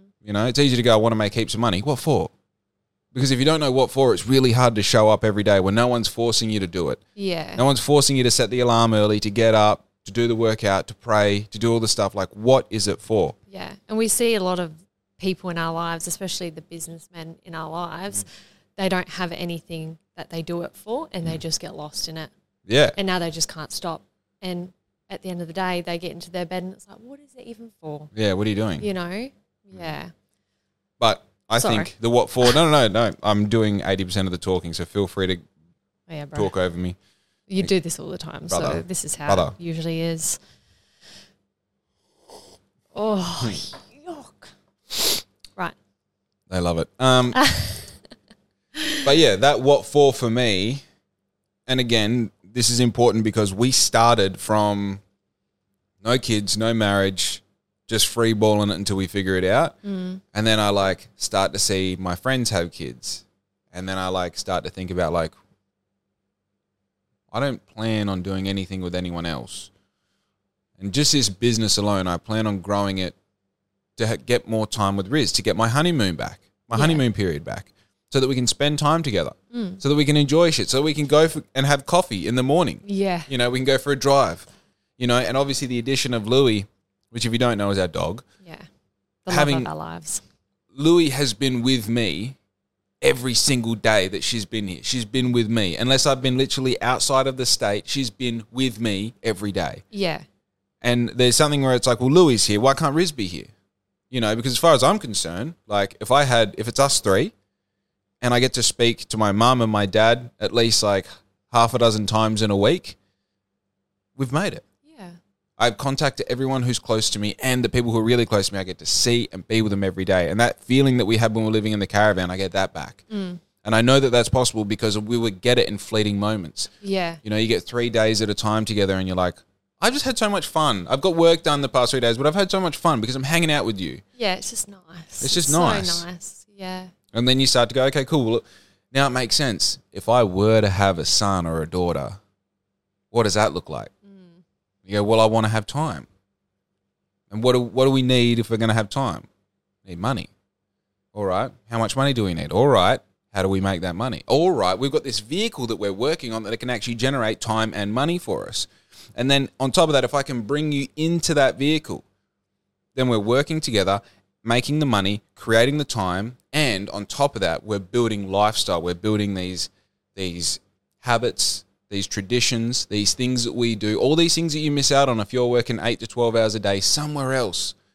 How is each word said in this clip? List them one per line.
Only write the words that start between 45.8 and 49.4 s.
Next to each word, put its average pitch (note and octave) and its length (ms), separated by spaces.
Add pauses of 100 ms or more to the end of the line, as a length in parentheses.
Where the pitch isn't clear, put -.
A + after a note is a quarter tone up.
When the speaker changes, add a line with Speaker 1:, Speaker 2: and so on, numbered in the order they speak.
Speaker 1:
They F2+ 120
love F2 180
it. D#2 100 (100)
Um, B2+ 340
Speaker 2:
<laughs> - 1700
Speaker 1:
but C#3 120
yeah, B2+ 200
that A#2+ 240